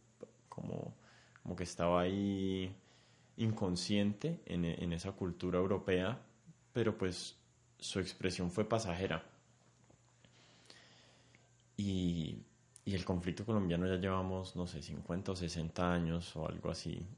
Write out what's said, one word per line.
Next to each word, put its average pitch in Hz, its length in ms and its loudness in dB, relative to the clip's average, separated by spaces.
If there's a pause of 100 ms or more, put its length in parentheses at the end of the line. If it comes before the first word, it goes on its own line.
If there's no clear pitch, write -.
(480)
como, 50 460 -6 (480)
como 87 140 -6
que 90 80 -4
estaba 87 380 4
ahí 95 680 2 (640)
inconsciente 104 1120 2
en, 87 180 0
en 85 280 0
esa 85 200 -4
cultura 90 460 0
europea, 95 600 2 (520)
pero 110 240 2
pues - 400 -2 (420)
su - 200 -4
expresión 90 520 0
fue - 180 2
pasajera. 92 560 0 (2500)
Y, 90 600 2 (480)
y 98 100 0
el 87 100 0
conflicto 90 400 0
colombiano 92 420 2
ya 92 100 2
llevamos, 92 600 0
no 87 100 -2
sé, 85 160 -8
cincuenta 85 500 -4
o 92 40 -4
sesenta 85 560 0
años 85 440 0
o 80 100 -2
algo 82 240 -4
así 82 300 -6 (180)